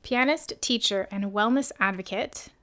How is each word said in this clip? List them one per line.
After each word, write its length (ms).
Pianist, 600
teacher, 480
and 220
wellness 460
advocate 680